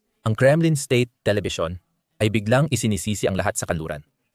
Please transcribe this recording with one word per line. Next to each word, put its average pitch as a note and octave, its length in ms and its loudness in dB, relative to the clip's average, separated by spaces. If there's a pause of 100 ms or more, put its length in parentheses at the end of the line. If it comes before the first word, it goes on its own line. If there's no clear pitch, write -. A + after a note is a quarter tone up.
(240)
ang A2 80 0
Kremlin D#3 400 4
State B2 480 0
Television, F#2 560 -2 (400)
ay G#2+ 160 0
biglang A2+ 400 2
isinisisi G#2 560 -2
ang F#2+ 80 0
lahat F#2+ 240 -2
sa - 80 -8
kanluran. D#2 400 -8 (260)